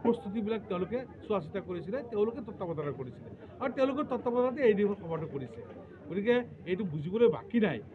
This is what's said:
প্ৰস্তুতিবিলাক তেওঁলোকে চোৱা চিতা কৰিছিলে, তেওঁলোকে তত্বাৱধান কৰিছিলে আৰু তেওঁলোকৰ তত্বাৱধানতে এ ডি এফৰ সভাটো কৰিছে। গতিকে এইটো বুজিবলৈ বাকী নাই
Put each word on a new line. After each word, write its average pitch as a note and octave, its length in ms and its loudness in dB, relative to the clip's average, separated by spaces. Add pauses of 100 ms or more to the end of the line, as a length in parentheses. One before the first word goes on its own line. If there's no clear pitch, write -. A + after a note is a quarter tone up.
প্ৰস্তুতিবিলাক A3 640 0
তেওঁলোকে F#3 300 -2 (260)
চোৱা G#3 180 0
চিতা E3 240 -6
কৰিছিলে, F3 300 -6 (140)
তেওঁলোকে A3 360 0
তত্বাৱধান E3+ 400 -4 (120)
কৰিছিলে B2+ 300 -10 (320)
আৰু C4 160 0
তেওঁলোকৰ C4+ 340 2
তত্বাৱধানতে B3 580 2
এ - 80 8
ডি G3+ 80 4
এফৰ G3+ 160 2
সভাটো D#3+ 340 -4
কৰিছে। C3 240 -8 (480)
গতিকে G3+ 280 4 (340)
এইটো F#3 140 0 (100)
বুজিবলৈ F3+ 420 6
বাকী F3 240 0
নাই F3 180 4 (180)